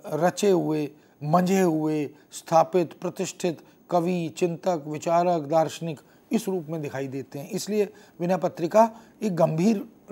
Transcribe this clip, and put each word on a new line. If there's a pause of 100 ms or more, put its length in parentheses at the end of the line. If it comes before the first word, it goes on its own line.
रचे
हुए, (340)
मंझे
हुए, (220)
स्थापित,
प्रतिष्ठित (320)
कवि,
चिंतक,
विचारक,
दार्शनिक (320)
इस
रूप
में
दिखाई
देते
हैं।
इसलिए (280)
विनय
पत्रिका (320)
एक
गंभीर (240)